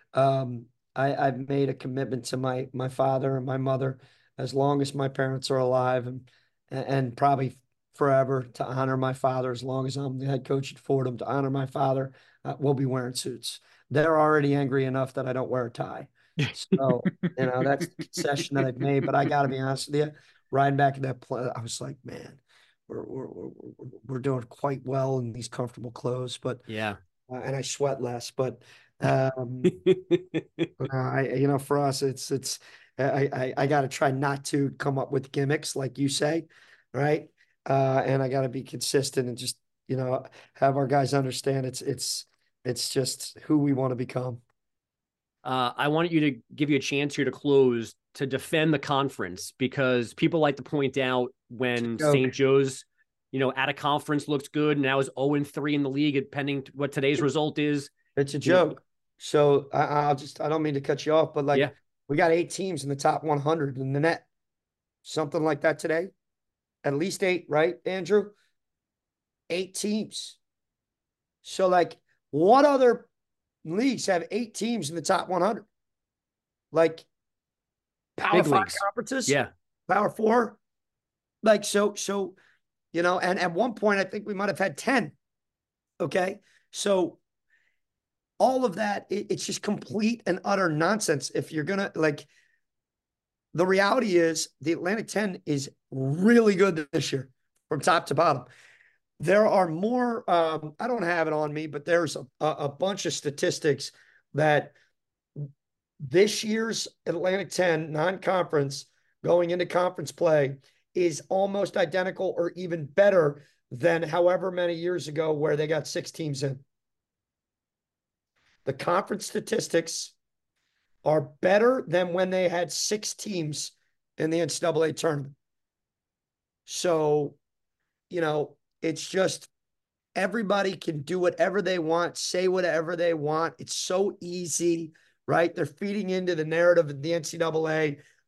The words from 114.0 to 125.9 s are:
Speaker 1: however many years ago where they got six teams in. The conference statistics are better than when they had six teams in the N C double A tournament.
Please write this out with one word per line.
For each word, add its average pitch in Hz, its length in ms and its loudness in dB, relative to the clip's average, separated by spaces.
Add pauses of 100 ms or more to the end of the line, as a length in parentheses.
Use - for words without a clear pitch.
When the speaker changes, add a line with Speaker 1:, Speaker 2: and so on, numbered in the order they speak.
Speaker 1:
however 175 500 2
many 175 220 0
years 165 340 -2
ago 156 240 0
where 151 240 2
they 151 100 0
got 151 220 -2
six - 240 -6
teams 143 300 -6
in. 135 180 -4 (2000)
The 135 60 -2
conference 175 540 -2
statistics - 840 -4 (920)
are 151 260 2 (100)
better 220 480 4
than 175 240 2
when 185 180 0
they 185 180 2
had 175 240 -2
six - 420 -4
teams 160 580 -6 (440)
in 156 140 -2
the 165 100 0
N 165 80 0
C - 120 -6
double 165 220 2
A 151 100 2
tournament. 143 420 -4 (1300)